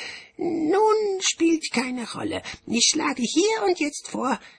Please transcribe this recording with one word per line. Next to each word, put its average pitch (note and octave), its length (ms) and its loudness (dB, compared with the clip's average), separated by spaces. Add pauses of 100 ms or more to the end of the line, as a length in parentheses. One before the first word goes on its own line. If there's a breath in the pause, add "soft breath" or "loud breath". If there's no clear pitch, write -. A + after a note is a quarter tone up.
(360 loud breath)
nun, F#4+ 840 2
spielt E4 520 2
keine B3 400 -4
Rolle. G#3 300 -6 (240 loud breath)
Ich - 260 2
schlage D4 300 0
hier G4+ 440 2
und F4+ 140 2
jetzt D4 280 -4
vor, A#3 300 -2 (200 loud breath)